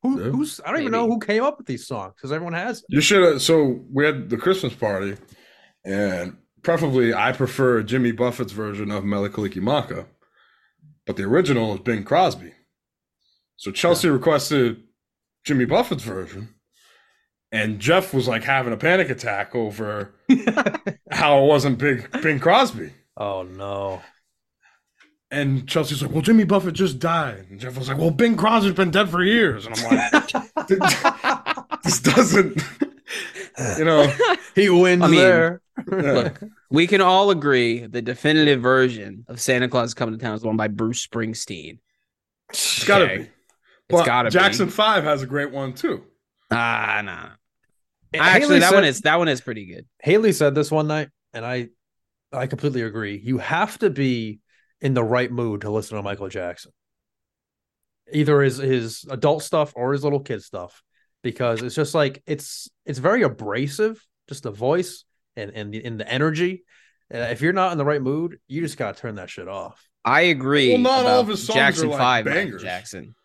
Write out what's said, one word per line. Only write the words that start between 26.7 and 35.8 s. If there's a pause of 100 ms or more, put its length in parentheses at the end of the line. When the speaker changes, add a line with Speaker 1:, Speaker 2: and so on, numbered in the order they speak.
Speaker 2:
just
died."
And
Jeff
was
like,
"Well,
Bing
Crosby's
been
dead
for
years."
And
I'm
like,
Speaker 1:
<laughs>
Speaker 2:
"Th-, (1040)
this
doesn't, (1120)
you
know." (440)
Speaker 1:
He
wins
Speaker 3:
I
mean,
Speaker 1:
there. (300)